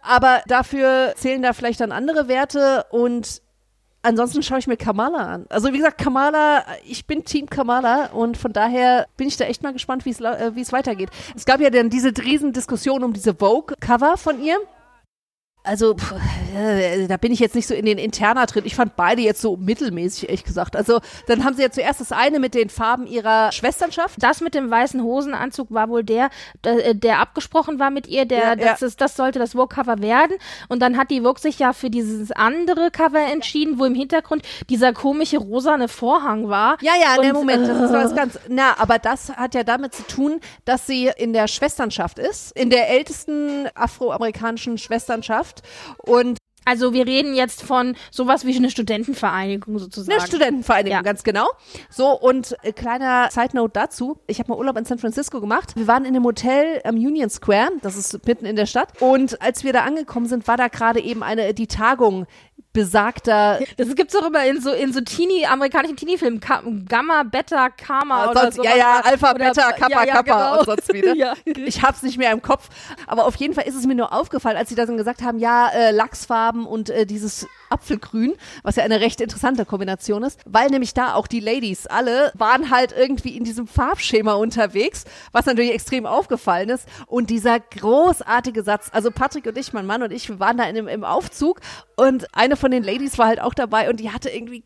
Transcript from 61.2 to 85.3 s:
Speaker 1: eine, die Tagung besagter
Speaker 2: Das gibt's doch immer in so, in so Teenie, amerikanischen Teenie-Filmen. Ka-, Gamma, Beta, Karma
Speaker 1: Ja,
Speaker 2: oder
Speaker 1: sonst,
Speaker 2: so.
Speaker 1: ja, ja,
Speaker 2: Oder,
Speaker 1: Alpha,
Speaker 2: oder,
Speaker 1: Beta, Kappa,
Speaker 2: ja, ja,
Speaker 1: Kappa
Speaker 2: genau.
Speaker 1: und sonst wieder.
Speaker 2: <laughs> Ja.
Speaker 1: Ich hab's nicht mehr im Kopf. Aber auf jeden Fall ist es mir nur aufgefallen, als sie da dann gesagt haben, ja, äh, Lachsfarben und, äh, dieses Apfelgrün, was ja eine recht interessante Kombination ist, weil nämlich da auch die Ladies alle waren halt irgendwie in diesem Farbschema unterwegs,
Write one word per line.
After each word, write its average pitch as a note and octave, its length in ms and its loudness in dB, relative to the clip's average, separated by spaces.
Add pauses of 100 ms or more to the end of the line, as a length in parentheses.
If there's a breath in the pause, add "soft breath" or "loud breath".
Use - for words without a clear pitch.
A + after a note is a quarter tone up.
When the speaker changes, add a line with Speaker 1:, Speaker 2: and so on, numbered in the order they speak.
Speaker 1:
eine, A3 320 -2
die A3 120 -4
Tagung G#3+ 600 2 (500 soft breath)
besagter G#3 800 2 (180)
Speaker 2:
Das B3+ 180 -2
gibt's F4 180 0
doch F#4 140 2
immer D4+ 180 2
in C4+ 160 0
so, C4+ 100 -2
in C4+ 220 -2
so C4 80 -2
Teenie, F4 460 0
amerikanischen C#4 500 0
Teenie-Filmen. D4+ 420 -2
Ka-, C4+ 220 -2 (260)
Gamma, D4 360 2
Beta, C4 460 -2
Karma C4+ 560 -2
Speaker 1:
Ja, A3+ 60 2
Speaker 2:
oder B3 120 6
Speaker 1:
sonst, A#3 140 2
Speaker 2:
so. B3 60 -2
Speaker 1:
ja, A3+ 140 4
ja, A#3+ 220 6
Speaker 2:
Oder, G#3+ 80 0
Speaker 1:
Alpha, C4 240 4
Speaker 2:
oder, B3+ 180 0
Speaker 1:
Beta, B3+ 220 4
Kappa, B3+ 180 2
Speaker 2:
ja, C4 160 4
ja, C4+ 80 2
Speaker 1:
Kappa B3 360 4
Speaker 2:
genau. D4+ 100 4
Speaker 1:
und C#4+ 60 6
sonst E4 280 -2
wieder. G4 140 2
Speaker 2:
<laughs> E4+ 100 4
Ja. B3+ 160 2 (120)
Speaker 1:
Ich C#4 360 -4
hab's C4+ 220 2
nicht B3 160 -4
mehr A#3+ 120 2
im A3 120 -2
Kopf. - 260 -2 (380 loud breath)
Aber A3+ 180 2
auf A#3+ 120 0
jeden D4 180 -4
Fall D4 100 -2
ist C4+ 100 -6
es B3+ 120 -2
mir C4 80 2
nur A#3 180 -2
aufgefallen, A#3+ 440 -2
als G3+ 120 -4
sie A#3+ 60 -8
da A#3 100 0
dann A#3 120 -4
gesagt A3+ 260 -4
haben, A#3 160 -4
ja, A#3+ 300 4
äh, A#3 220 4
Lachsfarben A3+ 760 0
und, A3 240 -6
äh, G3+ 160 2
dieses G#3 400 -8 (220)
Apfelgrün, A#3+ 640 -4 (300 loud breath)
was G3+ 140 -2
ja A3+ 60 2
eine A3 180 2
recht A#3 200 0
interessante A#3 440 -2
Kombination G3 580 -4
ist, C#4 220 -6
weil A#3 240 2
nämlich C4+ 240 0
da B3+ 220 -2
auch G#3+ 120 0
die A#3 140 -4
Ladies A3 460 -4
alle B3 480 0
waren B3+ 340 2
halt B3 280 2
irgendwie B3+ 380 0
in A#3 80 -6
diesem A3+ 240 -8
Farbschema B3 640 0
unterwegs, A3 720 -2 (300 loud breath)